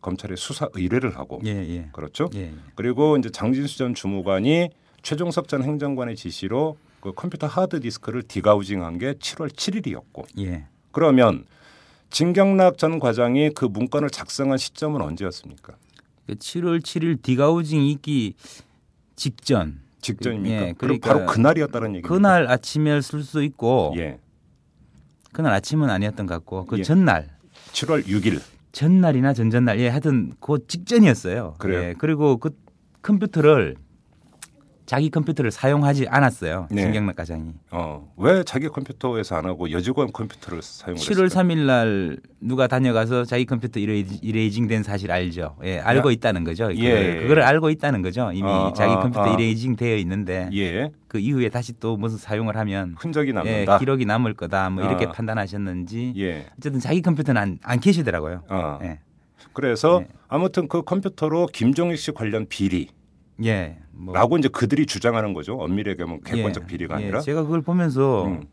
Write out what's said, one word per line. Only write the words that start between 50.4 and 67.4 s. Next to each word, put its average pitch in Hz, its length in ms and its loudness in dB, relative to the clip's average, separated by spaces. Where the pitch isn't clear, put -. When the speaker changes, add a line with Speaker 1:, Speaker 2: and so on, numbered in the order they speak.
Speaker 1:
예. 98 340 -2
Speaker 2:
그 113 120 -4
이후에 123 300 2
다시 117 300 -8
또 113 160 -2
무슨 110 220 -4
사용을 107 400 -4
하면, 98 400 -4
Speaker 1:
흔적이 147 320 -2
Speaker 2:
예, 123 40 -2
Speaker 1:
남는다? 101 440 4
Speaker 2:
기록이 135 280 2
남을 110 280 2
거다, 95 380 -2
뭐 95 120 -4
이렇게 95 220 0
Speaker 1:
아. 85 60 -8
Speaker 2:
판단하셨는지. 101 1080 -6
Speaker 1:
예. 85 300 -4
Speaker 2:
어쨌든 139 220 -4
자기 151 240 0
컴퓨터는 143 360 2
안, 98 220 -2
안 120 180 -2
계시더라고요. 90 680 2
Speaker 1:
아. 82 340 -4
Speaker 2:
예. 82 200 -10
Speaker 1:
그래서 139 480 2
Speaker 2:
예. - 60 -10
Speaker 1:
아무튼 170 380 0
그 170 140 -2
컴퓨터로 175 720 -2
김정익 151 460 0
씨 151 120 -6
관련 107 380 -4
비리 92 380 -2
Speaker 2:
예, 90 320 -2
뭐. 90 200 -12
Speaker 1:
라고 113 240 4
이제 135 120 4
그들이 143 360 2
주장하는 110 480 0
거죠. 85 240 -6
엄밀하게 92 460 -4
보면 82 220 -8
객관적 104 380 -2
Speaker 2:
예, 85 40 -16
Speaker 1:
비리가 80 320 -6
Speaker 2:
예. - 60 -6
Speaker 1:
아니라. 104 160 -2
Speaker 2:
제가 151 220 -2